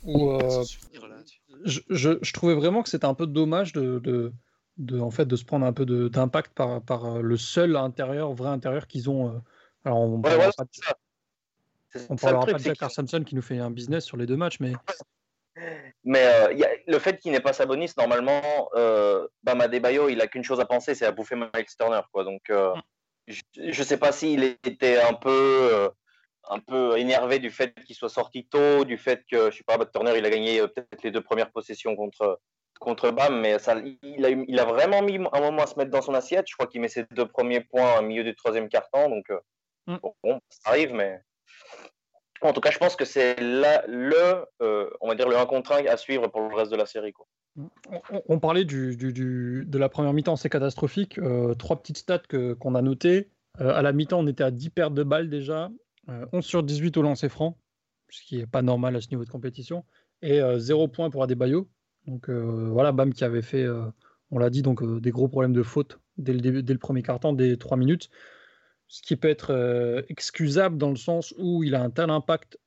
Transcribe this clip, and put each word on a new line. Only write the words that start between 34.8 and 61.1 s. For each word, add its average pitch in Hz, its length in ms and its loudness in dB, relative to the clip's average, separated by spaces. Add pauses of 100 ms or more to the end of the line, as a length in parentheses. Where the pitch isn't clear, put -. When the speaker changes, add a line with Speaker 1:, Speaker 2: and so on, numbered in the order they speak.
Speaker 3:
mis 202 160 0
un 175 220 0
moment 151 240 2
à 143 40 2
se - 100 -10
mettre 135 140 -2
dans 135 100 2
son 139 120 -4
assiette. 170 360 0
Je - 60 -16
crois 123 120 -2
qu'il 120 140 -8
met 117 60 -2
ses 117 180 -6 (100)
deux 117 120 0
premiers 123 340 0
points 123 380 4
au - 20 2
milieu 110 220 -2
du 113 120 -4
troisième 110 340 -2
quart-temps, 139 400 2
donc, 107 200 -6
euh, 95 100 -4 (480)
Speaker 1:
Mm. 175 160 -8
Speaker 3:
bon, - 100 -8 (100)
bon, 123 160 0 (100)
ça - 200 -10
arrive, 139 240 2
mais 98 260 -4 (1200)
en 151 120 4
tout - 80 -2
cas, 151 100 4
je - 60 -4
pense - 180 2
que 135 100 -2
c'est 123 340 2
là, 135 480 2
le, 156 580 2 (160)
euh, 104 280 0 (120)
on 113 60 -4
va 113 80 0
dire 123 120 2
le 120 100 4
un 123 80 4
contre 131 260 -2
un 143 140 2
à 120 120 4
suivre 127 300 -2
pour 110 200 -4
le 104 80 -8
reste 110 160 0
de 113 60 -2
la 107 80 0
série, 107 280 -10
quoi. - 120 -20 (320)
Speaker 1:
On, 147 120 -14 (420)
on, 196 160 -6
on 165 120 2
parlait 170 260 2
du, 131 300 -4
du, 127 160 -6
du, 127 560 -4
de 139 100 -4
la 135 120 2
première 143 240 0
mi-temps, 151 220 0
c'est - 140 -6
catastrophique. 143 680 -4
Euh, 123 380 0
trois 156 260 -4
petites - 160 -12
stats 180 220 -2
que, 123 340 -4
qu'on 127 220 -4
a 123 60 2
notées. 170 480 2 (300)
Euh, 131 140 2
à 147 80 2
la 139 100 2
mi-temps, 151 280 0
on 151 80 0
était 139 160 -2
à 131 80 2
dix 127 180 -8
pertes 151 240 0
de 143 100 0
balles 156 260 0
déjà, 151 400 -6 (400)
euh, 120 220 -12
onze 180 140 -4
sur 170 180 0
dix-huit 147 320 -2
au 160 60 2
lancer 147 260 0
franc, 160 300 -4 (520)
ce - 140 -20
qui 123 160 -8
est 113 80 -6
pas 127 140 -2
normal 123 340 0
à 117 60 -4
ce 117 80 -16
niveau 120 160 -6
de 113 40 -20
compétition, 127 540 -12 (380)
et, 147 200 4
euh, 123 180 2
zéro 151 280 2
point 165 220 -4
pour 135 140 -2